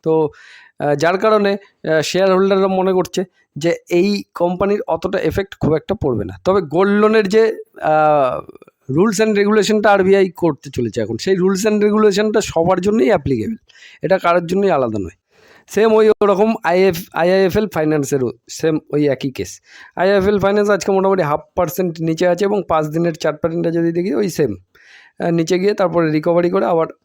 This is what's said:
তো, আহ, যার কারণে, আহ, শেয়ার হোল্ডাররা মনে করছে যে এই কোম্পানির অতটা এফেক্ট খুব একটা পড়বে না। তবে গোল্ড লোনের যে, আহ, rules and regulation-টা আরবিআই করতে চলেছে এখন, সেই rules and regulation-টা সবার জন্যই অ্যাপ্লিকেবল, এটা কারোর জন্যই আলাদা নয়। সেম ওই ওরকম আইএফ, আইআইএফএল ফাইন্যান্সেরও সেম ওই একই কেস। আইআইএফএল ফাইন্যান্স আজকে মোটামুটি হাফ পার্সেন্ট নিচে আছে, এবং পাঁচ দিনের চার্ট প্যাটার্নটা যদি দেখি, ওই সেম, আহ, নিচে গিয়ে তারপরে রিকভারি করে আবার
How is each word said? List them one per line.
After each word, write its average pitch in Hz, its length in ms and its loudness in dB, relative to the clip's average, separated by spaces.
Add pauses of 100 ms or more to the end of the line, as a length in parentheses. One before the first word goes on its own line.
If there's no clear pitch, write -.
তো, 160 260 0 (500)
আহ, 147 160 0
যার 165 220 0
কারণে, 208 360 2
আহ, 160 480 -4
শেয়ার 185 320 0
হোল্ডাররা 196 340 2
মনে 190 260 0
করছে 180 300 -2 (340)
যে 165 180 0 (140)
এই 196 340 0 (120)
কোম্পানির 190 520 -2
অতটা 185 320 -4
এফেক্ট 196 400 -4
খুব 151 160 0
একটা 190 260 -6
পড়বে 113 240 -2
না। 90 80 -12 (120)
তবে 190 160 2
গোল্ড 196 400 0
লোনের 214 260 2
যে, 220 300 2 (240)
আহ, 151 600 2 (500)
rules 196 340 2
and 214 100 0
regulation-টা 208 560 2
আরবিআই 190 380 4
করতে 156 400 -4
চলেছে 117 320 -4
এখন, 110 160 -4
সেই 190 180 -2
rules 185 300 0
and 214 160 0
regulation-টা 208 600 2
সবার 180 400 0
জন্যই 220 260 2
অ্যাপ্লিকেবল, 139 480 -2 (460)
এটা 185 160 0
কারোর 175 300 0
জন্যই 190 240 0
আলাদা 120 280 0
নয়। 87 180 -10 (500)
সেম 220 260 2
ওই 220 180 4 (100)
ওরকম 208 320 2 (100)
আইএফ, 180 500 0
আইআইএফএল 190 540 0
ফাইন্যান্সেরও 147 640 -2 (180)
সেম 160 300 -2 (100)
ওই 147 200 0
একই 139 220 -4
কেস। - 300 -10 (340)
আইআইএফএল 196 440 2
ফাইন্যান্স 202 300 2
আজকে 202 220 0
মোটামুটি 190 300 2
হাফ 151 200 -2 (140)
পার্সেন্ট 175 460 -2
নিচে 165 260 0
আছে, 175 180 0
এবং 202 220 0
পাঁচ 156 180 0
দিনের 165 280 -2
চার্ট 156 280 -4
প্যাটার্নটা 165 300 -2
যদি 170 200 0
দেখি, 175 220 -2
ওই 202 160 -2
সেম, 131 260 -2 (640)
আহ, 175 100 -2
নিচে 170 300 0
গিয়ে 202 140 0
তারপরে 170 380 0
রিকভারি 170 380 0
করে 196 160 0
আবার 165 220 0 (180)